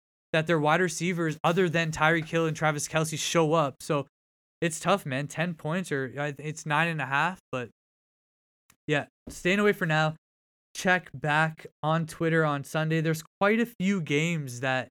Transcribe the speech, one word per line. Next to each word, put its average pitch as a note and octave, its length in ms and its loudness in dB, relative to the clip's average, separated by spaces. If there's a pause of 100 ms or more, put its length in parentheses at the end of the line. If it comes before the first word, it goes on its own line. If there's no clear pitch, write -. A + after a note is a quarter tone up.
(320)
that D#3+ 160 0
their E3 100 4
wide D3+ 220 4
receivers, E3 640 -2
other F3 240 4
than E3 240 0
Tyreek D#3+ 340 2
Hill E3 200 0
and D#3 100 -2
Travis D3+ 320 -2
Kelce, D#3 280 0
show D#3 360 2
up. D3+ 260 2
So C#3+ 300 -4 (520)
it's E3 200 -2
tough, F#3+ 260 0
man. C#3 220 -4
Ten E3+ 260 -4
points, E3+ 380 -4
or, C3 260 -4
uh, D3 200 -4
it's D3+ 280 -10
nine D#3 220 2
and D#3+ 120 -4
a - 60 -2
half, D3+ 320 0 (140)
but B2 160 -6 (1200)
yeah, D3 160 0 (240)
staying G3 320 0
away G#3 120 4
for G3 140 -2
now. D#3 300 2 (580)
Check F3+ 400 0
back D#3 540 0 (160)
on D#3+ 220 0
Twitter D#3+ 380 0
on C#3+ 200 -2
Sunday. D#3+ 360 0
There's D#3+ 220 0 (160)
quite G#3+ 220 4
a A#3 60 2 (120)
few F#3+ 220 2
games D3 580 -2
that C3 320 -2